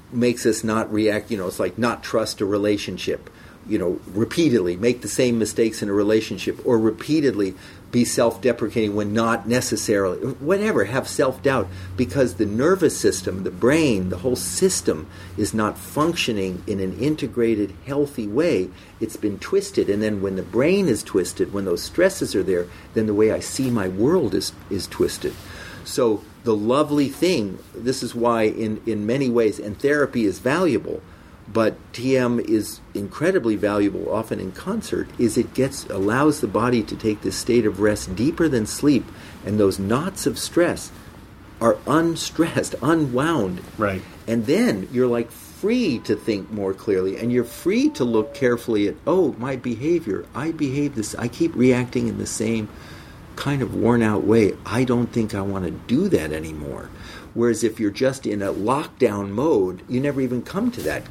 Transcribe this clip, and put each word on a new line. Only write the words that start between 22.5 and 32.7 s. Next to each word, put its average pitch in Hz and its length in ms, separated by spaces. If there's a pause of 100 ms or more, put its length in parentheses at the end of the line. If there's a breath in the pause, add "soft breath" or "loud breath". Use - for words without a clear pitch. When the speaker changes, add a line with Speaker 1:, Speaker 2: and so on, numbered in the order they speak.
Speaker 1:
then 110 140
the 107 60
way 107 180
I 85 80
see 131 320
my 104 160
world 113 460
is, - 180 (180)
is 90 180
twisted. - 460 (520 loud breath)
So 113 380 (200)
the 113 120
lovely 139 520
thing, 127 520 (140)
this 123 300
is 117 100
why 117 300
in, 107 420
in 107 200
many 131 240
ways, 113 300
and 101 200
therapy 139 460
is 92 140
valuable, 127 600 (480 loud breath)
but 107 280 (160)
T 131 240
M 120 240
is 107 400 (120)